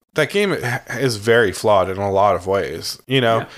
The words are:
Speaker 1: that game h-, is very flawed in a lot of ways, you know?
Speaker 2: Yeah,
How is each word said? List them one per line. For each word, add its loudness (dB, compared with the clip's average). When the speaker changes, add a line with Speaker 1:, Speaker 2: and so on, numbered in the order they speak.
Speaker 1:
that 0
game -2
h-, -4
is -2
very 2
flawed 2
in -6
a -2
lot 2
of -6
ways, -4
you 0
know? 2
Speaker 2:
Yeah, -10